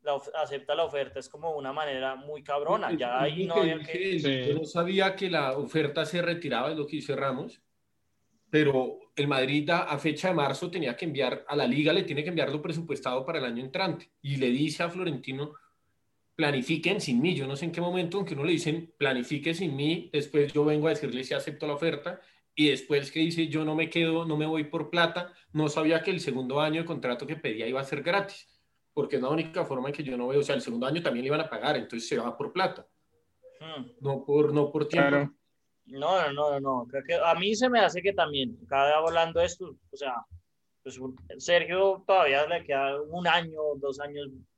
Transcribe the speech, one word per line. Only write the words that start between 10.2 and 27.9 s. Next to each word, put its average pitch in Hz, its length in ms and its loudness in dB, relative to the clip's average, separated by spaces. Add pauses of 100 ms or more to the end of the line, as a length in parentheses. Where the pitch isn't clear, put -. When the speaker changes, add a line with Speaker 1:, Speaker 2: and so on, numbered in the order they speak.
Speaker 2:
de 185 60 2
marzo 151 340 0
tenía 156 260 -4
que 180 100 -8
enviar, 139 420 -2
a 143 80 -4
la 139 120 2
liga 147 260 2
le 190 100 2
tiene 147 200 -4
que 175 60 -4
enviar 147 220 0
lo 151 100 -4
presupuestado 135 640 -4
para 160 140 -4
el 127 60 -4
año 120 180 -4
entrante, 175 480 -4 (100)
y 139 160 -4
le 131 140 2
dice 151 320 0
a 170 60 -2
Florentino, 147 640 -6 (840)
"Planifiquen 151 680 0
sin 123 200 2
mí", 175 140 4
yo 135 120 -4
no 139 80 -4
sé 170 100 -6
en 165 60 -2
qué 170 100 -4
momento, 175 360 -2
aunque 180 160 -4
uno 139 100 -4
le 175 100 2
dicen, 165 440 -2
"Planifique 139 560 0
sin 165 220 -2
mí", 156 380 -2
después 147 400 2
yo 147 120 4
vengo 151 220 4
a 156 40 4
decirle 131 320 -4
si 139 100 -4
acepto 143 340 -6
la 147 60 -2
oferta, 165 460 -2 (380)
y 147 120 6
después 139 420 0
que 156 80 -2
dice, 165 300 2
"Yo 156 160 0
no 156 100 0
me 160 140 0
quedo, 165 360 2
no 156 120 0
me 151 80 2
voy 156 200 0
por 156 240 -4
plata", 170 440 0 (200)
no 151 160 2
sabía 160 340 4
que 190 80 0
el 175 100 -2
segundo 131 400 -2
año 156 200 0
de 165 60 -4
contrato 127 400 -4
que 156 80 -6
pedía 113 320 -4
iba 131 140 -2
a 139 40 -6
ser 139 180 -6